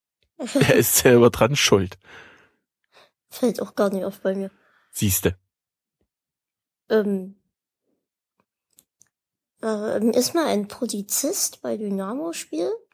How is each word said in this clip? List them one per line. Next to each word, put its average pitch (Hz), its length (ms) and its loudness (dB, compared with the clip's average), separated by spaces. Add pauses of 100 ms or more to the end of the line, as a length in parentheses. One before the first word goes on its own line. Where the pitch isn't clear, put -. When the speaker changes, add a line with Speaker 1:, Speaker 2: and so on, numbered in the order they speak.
(380)
Speaker 1:
<laughs> - 0 -
Speaker 2:
er 254 380 2
ist - 220 2
selber 120 320 8
dran 113 280 2
schuld. 95 400 2 (1300)
Speaker 1:
Fällt - 340 -2
auch - 140 -10
gar 202 160 2
nicht 185 140 -4
auf 196 160 -10
bei 190 140 -2
mir. 196 160 -8 (400)
Speaker 2:
Siehste. - 440 0 (1500)
Speaker 1:
Ähm, 196 460 -2 (2250)
äh, 214 380 -4
mir 220 160 0
ist 254 180 0
mal 320 140 0
ein 202 200 -2
Polizist - 920 -6
bei 233 160 -6
Dynamo-Spiel. 262 920 -6 (220)